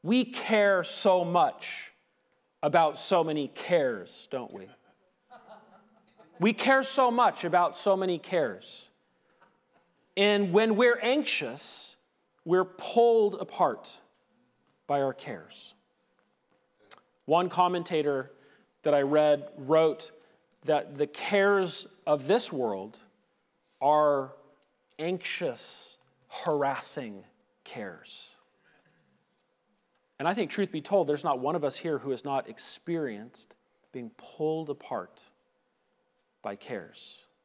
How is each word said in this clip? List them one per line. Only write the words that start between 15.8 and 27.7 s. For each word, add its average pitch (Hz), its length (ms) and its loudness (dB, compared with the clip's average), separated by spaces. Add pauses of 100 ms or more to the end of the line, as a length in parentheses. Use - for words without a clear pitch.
One 170 240 2
commentator 170 800 0 (540)
that 147 100 4
I 143 80 4
read 147 460 4 (100)
wrote 156 540 2 (520)
that 147 320 -2
the 143 100 0
cares 196 800 0 (200)
of 147 200 0
this 220 260 0
world 110 460 -4 (800)
are 143 520 2 (680)
anxious, 170 1000 -8 (300)
harassing 135 960 -4 (400)
cares. - 720 -16 (1800)